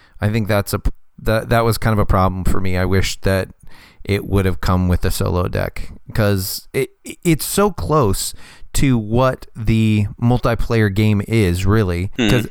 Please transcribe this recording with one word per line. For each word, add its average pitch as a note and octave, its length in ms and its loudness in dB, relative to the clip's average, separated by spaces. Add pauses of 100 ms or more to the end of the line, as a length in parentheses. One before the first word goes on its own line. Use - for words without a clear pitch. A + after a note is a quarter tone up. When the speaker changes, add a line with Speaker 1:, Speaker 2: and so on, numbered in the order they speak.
(200)
Speaker 1:
I G#2 100 0
think G#2+ 180 -2
that's G2+ 260 0
a G2+ 60 0
p-, - 100 0 (300)
that, A2+ 300 -2
that A#2+ 120 4
was A2+ 160 0
kind A2+ 160 0
of G#2 60 0
a G#2 80 2
problem F#2 360 2
for F#2 160 4
me. F#2 160 0
I F#2 100 0
wish F#2 360 0
that F#2+ 280 -2 (540)
it G2+ 240 -2
would G2 180 2
have F2+ 160 0
come F#2 260 2
with F2+ 140 2
the F#2 100 0
solo F#2 360 -2
deck, - 440 -6 (240)
'cause G2+ 580 -2
it, C3 160 -4 (340)
it's D#3+ 220 2
so G#3 240 0
close D3 640 0 (400)
to C3 240 4
what A#2 560 0
the A2 540 2 (120)
multiplayer A#2 720 0
game G#2+ 340 2
is, F#2+ 380 0
really, G2 520 0
Speaker 2:
Mm-hmm. - 120 2
Speaker 1:
'cause A#2+ 220 2